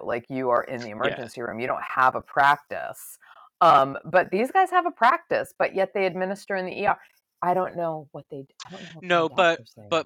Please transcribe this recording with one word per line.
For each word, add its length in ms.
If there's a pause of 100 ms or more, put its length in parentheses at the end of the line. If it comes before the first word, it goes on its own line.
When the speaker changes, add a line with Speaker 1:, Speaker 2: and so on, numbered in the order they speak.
Speaker 1:
like, 260
you 200
are 140
in 180
the 80
Speaker 2:
Yeah. 0
Speaker 1:
emergency 520
room, 180
you 80
don't 160
have 320
a 60
practice. 960 (420)
Um, 440
but 260
these 220
guys 180
have 160
a 60
practice, 640
but 160
yet 200
they 120
administer 500
in 100
the 160
E 40
R. 140 (420)
I 120
don't 220
know 360
what 180
they 120
d-, 120 (120)
I 40
don't 120
know 100
what 160
kind 0
Speaker 2:
No, 160
Speaker 1:
of 40
Speaker 2:
but, 80
Speaker 1:
doctors 400
they 120
Speaker 2:
but 60 (120)